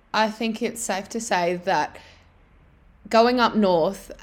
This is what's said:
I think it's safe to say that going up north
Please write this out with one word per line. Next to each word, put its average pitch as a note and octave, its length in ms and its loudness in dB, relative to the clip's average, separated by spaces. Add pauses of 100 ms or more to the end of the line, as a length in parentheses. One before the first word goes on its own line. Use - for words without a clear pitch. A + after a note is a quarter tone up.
(140)
I G#3+ 160 2
think A3 320 -6
it's - 180 -6
safe G3 300 -6
to A#3 100 -6
say F3+ 440 0
that E3 340 -2 (1120)
going A#3+ 280 4
up A3+ 160 2
north F#3 560 0 (120)